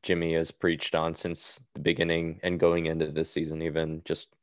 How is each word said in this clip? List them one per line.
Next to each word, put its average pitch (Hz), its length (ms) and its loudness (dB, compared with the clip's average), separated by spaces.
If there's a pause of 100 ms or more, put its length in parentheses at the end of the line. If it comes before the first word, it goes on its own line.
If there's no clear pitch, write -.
Jimmy 82 320 2
has 82 160 0
preached - 420 0
on 80 220 0
since - 440 -8 (140)
the - 60 -10
beginning 82 640 0
and 90 160 0
going 85 260 4
into 80 260 0
this 78 200 -2
season, 80 320 -2
even 80 420 -2
just - 220 -6 (160)